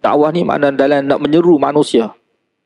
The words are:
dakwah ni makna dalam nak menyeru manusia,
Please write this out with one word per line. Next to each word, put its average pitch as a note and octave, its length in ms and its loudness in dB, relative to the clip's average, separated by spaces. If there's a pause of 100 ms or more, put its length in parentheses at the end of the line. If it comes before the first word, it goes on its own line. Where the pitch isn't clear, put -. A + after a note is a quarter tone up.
dakwah D3 320 0
ni F3 80 -2
makna C#3+ 320 -2
dalam C#3 320 0
nak C#3 160 -2
menyeru D#3 400 2
manusia, C#3 560 -2 (480)